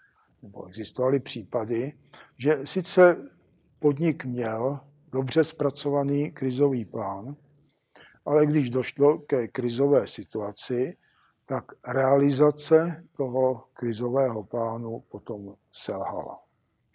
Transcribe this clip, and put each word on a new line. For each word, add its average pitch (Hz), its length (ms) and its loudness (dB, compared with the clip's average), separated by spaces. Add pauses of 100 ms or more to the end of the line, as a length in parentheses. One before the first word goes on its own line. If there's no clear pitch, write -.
(420)
nebo 101 240 -18
existovaly 123 540 -2
případy, 117 800 -6 (400)
že 143 280 0
sice 180 640 4 (480)
podnik 147 460 0
měl 123 560 -4 (320)
dobře 135 320 2
zpracovaný 143 840 -2
krizový 135 540 0
plán, 107 520 -8 (880)
ale 151 220 4
když 147 240 2
došlo 135 480 2
ke 120 300 -2
krizové 123 580 2
situaci, 113 880 -6 (500)
tak 127 180 -6 (220)
realizace 143 1160 2 (120)
toho 131 560 -2
krizového 120 720 -2
plánu 117 560 -6
potom 101 540 -14 (180)
selhala. - 680 -10 (540)